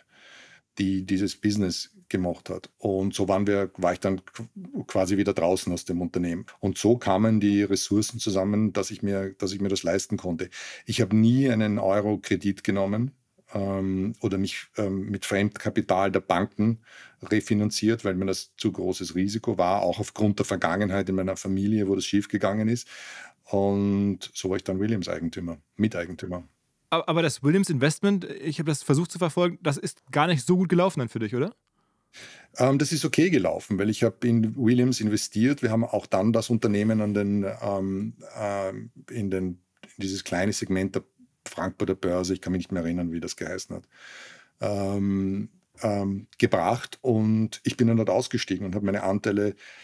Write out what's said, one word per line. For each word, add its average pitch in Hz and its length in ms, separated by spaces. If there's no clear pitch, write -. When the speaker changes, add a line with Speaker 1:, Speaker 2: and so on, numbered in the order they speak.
Speaker 1:
die 95 260
dieses 95 320
Business 104 560
gemacht 90 420
hat. 92 280
Und 95 360
so 98 120
waren 98 220
wir, 98 300
war 90 140
ich 92 60
dann 95 260
qu-, 196 600
quasi 95 320
wieder 98 160
draußen 90 400
aus 87 140
dem 87 140
Unternehmen. 85 460
Und 95 180
so 117 180
kamen 107 440
die 101 240
Ressourcen 101 560
zusammen, 101 520
dass 98 200
ich - 100
mir, 98 360
dass 95 140
ich 98 80
mir 98 80
das 95 140
leisten 95 340
konnte. 87 320
Ich - 160
habe 104 160
nie 123 340
einen 107 300
Euro 101 380
Kredit 98 440
genommen, 104 480
ähm, 98 680
oder 98 180
mich, - 380
ähm, 98 340
mit 98 140
Fremdkapital 101 880
der 95 80
Banken 104 580
refinanziert, 107 840
weil 98 100
mir 95 120
das - 300
zu 104 140
großes 90 460
Risiko 101 420
war, 92 240
auch 90 160
aufgrund 104 400
der 104 80
Vergangenheit 95 640
in 95 80
meiner 92 200
Familie, 98 520
wo 98 80
das 95 80
schiefgegangen 104 640
ist. 120 180
Und 101 880
so - 180
war 98 60
ich - 80
dann 92 140
Williams-Eigentümer, 87 800
Miteigentümer. 90 680
Speaker 2:
Aber, 165 180
aber 165 140
das 143 200
Williams 175 260
Investment, 165 560
ich - 360
habe 156 100
das 147 140
versucht 156 260
zu - 80
verfolgen, 175 420
das 147 160
ist - 260
gar 147 160
nicht 156 180
so 180 100
gut 185 120
gelaufen 180 320
dann 117 80
für - 100
dich, 110 160
oder? 156 180
Speaker 1:
Ähm, 135 200
das 147 140
ist 156 120
okay 156 240
gelaufen, 95 500
weil 104 120
ich 107 120
habe 117 240
in 113 300
Williams 123 440
investiert. 110 640
Wir 113 80
haben 113 140
auch 104 220
dann 107 260
das 110 160
Unternehmen 110 540
an 104 100
den, 101 320
ähm, 98 520
ähm, 104 560
in 101 200
den, 95 160
in - 520
dieses 98 260
kleine 95 280
Segment 95 420
der 98 100
Frankfurter 95 480
Börse, 90 380
ich 92 80
kann 92 120
mich 92 80
nicht - 120
mehr 90 100
erinnern, 85 300
wie 82 80
das - 160
geheißen 90 400
hat, 90 80
ähm, 98 880
ähm, 101 440
gebracht. 110 640
Und 110 640
ich - 120
bin 117 120
dann 117 100
dort 110 120
ausgestiegen 104 540
und 92 100
habe 101 120
meine 98 160
Anteile 101 520